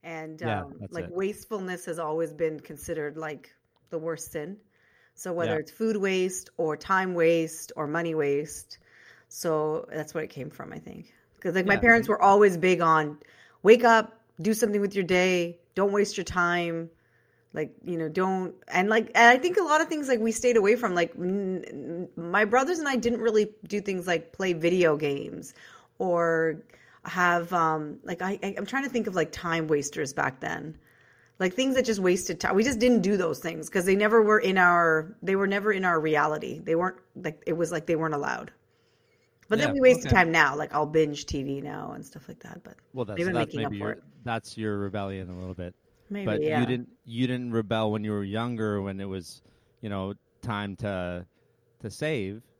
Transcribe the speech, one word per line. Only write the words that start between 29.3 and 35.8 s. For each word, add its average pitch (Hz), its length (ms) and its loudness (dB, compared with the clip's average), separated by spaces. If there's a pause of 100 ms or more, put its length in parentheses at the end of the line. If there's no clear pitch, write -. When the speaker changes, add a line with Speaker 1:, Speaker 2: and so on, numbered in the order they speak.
Speaker 1:
time 165 360 -4
wasters 143 460 -2
back 139 260 -2
then. - 380 -8 (600)
Like, 185 140 0
things 262 220 0
that 254 100 2
just 214 160 -2
wasted 185 400 0
ti-, 185 140 0
we 208 100 4
just 254 140 0
didn't 240 240 6
do 196 160 2
those 165 220 -2
things 160 280 -8
'cause 185 160 -2
they 190 120 4
never 214 260 6
were 214 160 6
in 190 180 2
our, 175 640 4
they 190 140 0
were 196 100 2
never 202 260 0
in 190 120 0